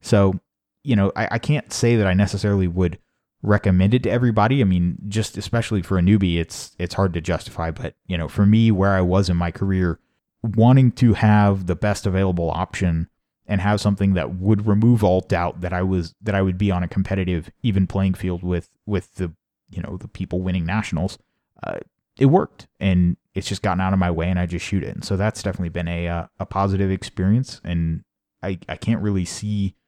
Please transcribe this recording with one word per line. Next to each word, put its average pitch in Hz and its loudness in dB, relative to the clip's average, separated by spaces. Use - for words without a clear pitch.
So, 98 2
you 127 0
know, 98 2
I, 110 -4
I 120 -2
can't - -2
say 120 2
that 104 4
I 92 2
necessarily 98 2
would 87 0
recommend 101 4
it 123 2
to 104 0
everybody. 120 2
I 117 4
mean, 90 2
just 104 -4
especially 110 -2
for 95 0
a - 2
newbie, 92 4
it's, - -8
it's 90 -6
hard 98 0
to 87 -2
justify. 82 -6
But, 80 -10
you 90 -4
know, 80 -6
for - 2
me, 113 6
where 98 2
I 95 2
was 92 2
in 90 2
my 85 -2
career, 92 -2
wanting 117 6
to 113 4
have 104 4
the 87 -2
best 104 -4
available 92 0
option 82 -2
and 101 -2
have 104 0
something 98 0
that 80 -4
would 104 0
remove 107 4
all 92 4
doubt 87 -4
that 87 -6
I 90 -2
was, 92 -2
that 104 -4
I 98 2
would 92 -2
be 101 2
on 90 0
a 87 -4
competitive, 92 -2
even 98 2
playing 95 0
field 90 -6
with, 90 -4
with 101 -4
the, 87 -6
you 87 -10
know, - -10
the 95 -14
people - -6
winning 92 -2
nationals, 90 -4
uh, 50 -8
it 139 4
worked, - 0
and 90 2
it's 95 -6
just 98 -8
gotten 92 -2
out 95 0
of 98 2
my 90 2
way, 82 -2
and 92 -2
I 90 -2
just 85 -8
shoot 95 -2
it. - -10
And - -12
so 101 -4
that's 104 -2
definitely 87 -6
been 85 -6
a, 85 -4
uh, 85 -6
a 92 -6
positive 98 0
experience. 98 -2
And 82 -4
I, 92 -6
I - -10
can't - -2
really 98 -2
see 101 -6